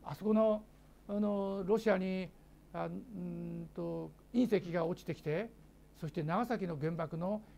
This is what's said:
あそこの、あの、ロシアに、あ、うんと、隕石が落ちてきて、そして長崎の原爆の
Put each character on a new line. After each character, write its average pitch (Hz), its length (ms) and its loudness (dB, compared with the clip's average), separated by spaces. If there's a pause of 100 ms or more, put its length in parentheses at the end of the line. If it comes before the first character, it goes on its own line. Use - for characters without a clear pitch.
あ - 100 -8
そ 185 100 -10
こ 214 100 6
の、 214 280 6 (460)
あ 208 60 -4
の、 196 520 0
ロ 214 120 4
シ 220 120 4
ア 190 80 6
に、 185 300 -2 (440)
あ、 170 140 -4
う - 40 -4
ん 170 840 -8
と、 165 360 -4 (240)
隕 208 280 4
石 170 100 -6
が 165 120 2
落 175 160 -2
ち - 40 -20
て 165 100 -4
き - 80 -10
て、 175 280 -2 (500)
そ 160 80 -6
し - 40 -8
て 175 100 -2
長 180 240 2
崎 202 200 -2
の 165 120 -6
原 156 140 0
爆 165 260 -4
の 202 240 -2 (160)